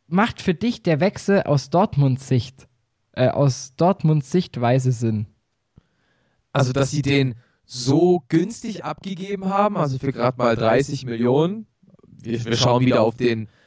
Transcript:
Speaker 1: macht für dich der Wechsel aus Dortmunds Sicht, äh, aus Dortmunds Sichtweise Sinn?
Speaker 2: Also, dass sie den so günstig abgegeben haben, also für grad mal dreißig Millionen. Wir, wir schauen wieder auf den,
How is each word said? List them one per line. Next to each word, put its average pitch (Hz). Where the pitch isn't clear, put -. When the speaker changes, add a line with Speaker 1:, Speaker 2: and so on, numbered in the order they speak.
Speaker 1:
macht 208
für 180
dich 233
der 156
Wechsel 196
aus -
Dortmunds 143
Sicht, -
äh, 127
aus -
Dortmunds 160
Sichtweise 127
Sinn? 110
Speaker 2:
Also, 127
dass 135
sie 151
den 135
so 156
günstig 185
abgegeben 190
haben, 196
also 139
für 135
grad 120
mal 117
dreißig 127
Millionen. 135
Wir, 113
wir 113
schauen 123
wieder 120
auf 113
den, 117